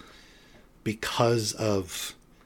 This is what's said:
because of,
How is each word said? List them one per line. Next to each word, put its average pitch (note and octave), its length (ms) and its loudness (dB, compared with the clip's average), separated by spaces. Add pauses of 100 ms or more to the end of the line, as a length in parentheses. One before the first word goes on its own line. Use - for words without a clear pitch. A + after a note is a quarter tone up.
(840)
because A2+ 680 2
of, G2+ 600 -2 (320)